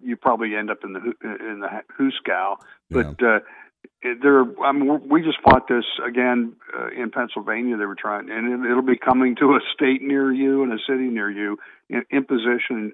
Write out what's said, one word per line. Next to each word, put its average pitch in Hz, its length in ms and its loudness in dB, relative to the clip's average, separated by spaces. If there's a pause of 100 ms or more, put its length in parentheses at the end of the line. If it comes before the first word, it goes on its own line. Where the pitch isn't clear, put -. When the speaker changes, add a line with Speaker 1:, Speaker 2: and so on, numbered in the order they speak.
Speaker 1:
you 123 160 -6
probably 113 360 0
end 107 160 -4
up 104 140 -6
in 98 80 -10
the 95 80 -8
hoo-, 117 240 -6
in 107 380 -10
the 95 80 -6 (280)
hoosegow. 98 600 -2 (320)
But, 113 320 -2
Speaker 2:
Yeah. 117 140 6
Speaker 1:
uh, 104 40 4 (640)
it, 120 200 -6
there, 139 220 8 (200)
I 139 100 4
mean, 143 340 0
we 151 140 4
just 160 200 -2
fought 131 280 6
this 120 160 2 (200)
again, 123 480 0 (240)
uh, - 120 -6
in 120 200 -6
Pennsylvania. 113 680 -4
They 104 80 -2
were 98 100 -6
trying, 104 340 -6
and 120 360 -4
it, 117 40 0
it'll 127 120 2
be 127 160 2
coming 127 400 2
to 143 160 6
a 131 60 4 (140)
state 135 280 0
near 139 300 0
you 135 300 2
and 123 120 -2
a 110 120 -4
city 131 220 0
near 110 240 -2
you, 101 260 -4 (320)
in, 120 220 -4
imposition 120 840 -2